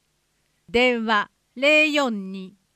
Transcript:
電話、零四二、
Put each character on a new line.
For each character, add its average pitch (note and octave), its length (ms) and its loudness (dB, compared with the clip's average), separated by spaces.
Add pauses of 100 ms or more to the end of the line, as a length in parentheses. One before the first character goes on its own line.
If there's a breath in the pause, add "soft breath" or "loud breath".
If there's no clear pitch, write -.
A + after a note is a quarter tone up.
(680)
電 A#3+ 360 0
話、 G#3+ 280 -2 (240)
零 D4+ 340 2
四 A#3 400 -2
二、 F#3+ 260 -14 (200)